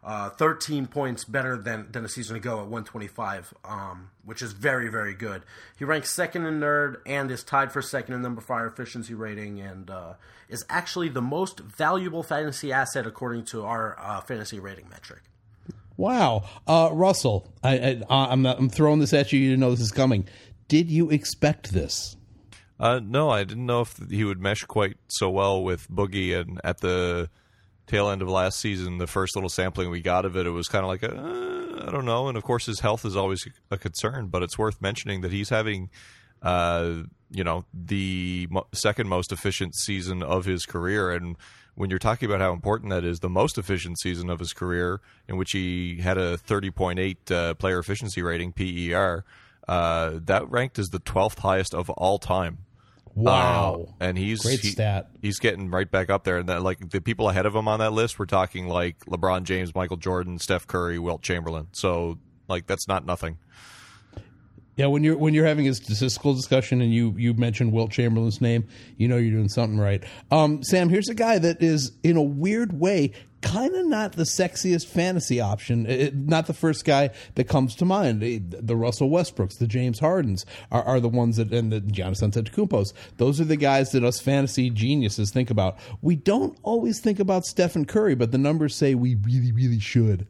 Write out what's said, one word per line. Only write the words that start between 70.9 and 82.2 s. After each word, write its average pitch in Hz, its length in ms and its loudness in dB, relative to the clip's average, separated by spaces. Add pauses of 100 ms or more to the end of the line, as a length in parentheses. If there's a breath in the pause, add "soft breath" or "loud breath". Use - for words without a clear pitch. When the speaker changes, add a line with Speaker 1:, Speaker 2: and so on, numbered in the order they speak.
Speaker 2:
a 233 40 -4
guy 226 240 4
that 165 240 4
is, 151 300 2 (120)
in 165 120 6
a 156 80 6
weird 175 560 0
way, 175 320 4 (300 loud breath)
kinda 349 420 0
not 214 300 0
the 170 100 0
sexiest 165 640 0
fantasy 170 560 0
option. 107 460 0
It, 135 280 2
not 160 300 2
the - 80 -4
first - 320 0
guy 139 240 6 (260 loud breath)
that 131 100 4
comes 131 300 2
to 175 100 2
mind. 175 360 4
The, 117 160 0
the 107 380 -4
Russell 120 340 2
Westbrooks, 156 480 2
the 120 100 2
James 123 320 0
Hardens 151 460 2 (260 loud breath)
are, 120 120 2
are 131 160 4
the 117 100 2
ones 117 280 2
that, 110 140 0
and 113 200 2
the 107 100 0
Giannis 95 400 -2